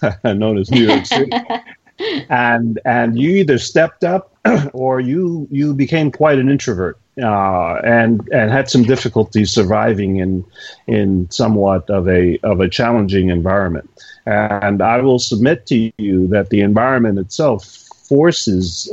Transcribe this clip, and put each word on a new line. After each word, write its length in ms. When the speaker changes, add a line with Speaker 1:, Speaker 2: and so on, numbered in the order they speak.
Speaker 1:
<laughs> 180
known 340
as 140
New 160
York 180
City. 260
Speaker 2:
<laughs> 100
Speaker 1:
And, 560
and 340
you 120
either 260
stepped 460
up 320
<clears throat> 280
or 260
you, 520
you 220
became 380
quite 260
an 120
introvert, 480
uh, 640
and, 500
and 180
had 180
some 140
difficulty 600
surviving 720
in, 260
in 420
somewhat 600
of 200
a, 340
of 160
a 80
challenging 640
environment. 600
And 560
I 200
will 180
submit 480
to 300
you 300
that 220
the 120
environment 580
itself 460
forces, 1300